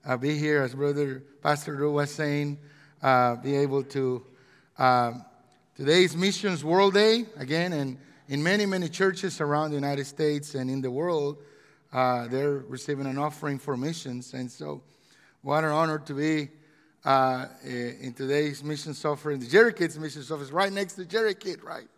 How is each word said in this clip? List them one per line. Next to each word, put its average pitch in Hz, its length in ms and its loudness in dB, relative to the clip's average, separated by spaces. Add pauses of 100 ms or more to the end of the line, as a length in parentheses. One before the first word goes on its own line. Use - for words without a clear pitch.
uh, 127 100 0
be 147 220 -2
here, 151 240 2
as 127 140 -4
Brother 143 480 -2 (180)
Pastor 147 320 0
Ru 147 180 0
was 147 200 0
saying, 147 440 -2 (460)
uh, 123 340 4
be 139 200 -2
able 139 260 2
to, 131 420 -2 (540)
uh, 123 340 4 (640)
today 160 280 6
is 160 120 0
Missions 185 480 0
World 185 300 4
Day, 220 320 4 (100)
again, 160 360 -2
and 135 260 -4 (300)
in 143 140 -2
many, 202 220 2
many 185 240 -2
churches 190 520 -2
around 151 300 0
the 147 60 -2
United 139 300 -2
States 147 480 -2
and 131 160 -4
in 135 100 -2
the 127 100 -4
world, 147 480 -2 (540)
uh, 123 360 0
they're 139 400 -2
receiving 139 380 -6
an 135 100 -4
offering 147 420 -4
for 139 180 -6
missions. 135 580 -8
And 127 160 -8
so, 147 320 -12 (580)
what 147 240 0
an 156 60 0
honor 156 280 0
to 143 160 -10
be, 151 340 0 (560)
uh, 131 420 4 (180)
i-, 123 360 -6
in 131 140 -10
today's 143 500 -2
missions 151 400 -8
offering, 147 340 -2
the 123 80 -8
Jerry 220 260 8
Kids 160 260 -2
missions 147 320 -10
office, 143 200 -6
right 190 220 0
next 196 220 -4
to 185 120 -12
Jerry 214 280 0
Kid, 180 300 -10
right? - 340 -14